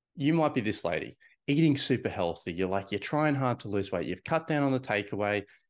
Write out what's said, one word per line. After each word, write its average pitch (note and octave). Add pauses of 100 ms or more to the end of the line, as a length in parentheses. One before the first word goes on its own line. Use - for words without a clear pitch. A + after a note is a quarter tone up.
(160)
you D3+
might D#3
be B2+
this G#2
lady, - (300)
eating D3
super -
healthy. E2+
You're F2+
like, F#2+
you're G2+
trying D3+
hard B2+
to A2
lose G2
weight. F2
You've -
cut D#3+
down D3
on C3+
the C3
takeaway, G#2 (260)